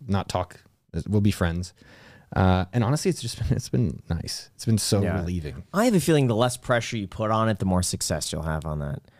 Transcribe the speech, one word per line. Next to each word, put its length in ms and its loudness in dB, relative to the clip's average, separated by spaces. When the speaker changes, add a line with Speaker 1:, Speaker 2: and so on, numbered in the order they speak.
Speaker 1:
not 220 -2
talk. 320 -4
We'll 140 2
be 80 4
friends." 420 -2
Uh, 380 4
and 100 2
honestly, 240 0
it's 140 -2
just 160 -6
been, 180 0
it's 140 -6
been 400 -2
nice. 460 -8
It's 100 -14
been 100 4
so 260 0
Speaker 2:
Yeah. 180 0
Speaker 1:
relieving. 420 -6
Speaker 2:
I 140 2
have 80 4
a 60 4
feeling 260 4
the 100 2
less 220 2
pressure 400 0
you 100 -4
put 220 -2
on 180 2
it, 120 0
the 40 -2
more 180 4
success 500 -4
you'll 100 -4
have 240 -2
on 140 -4
that. 200 -6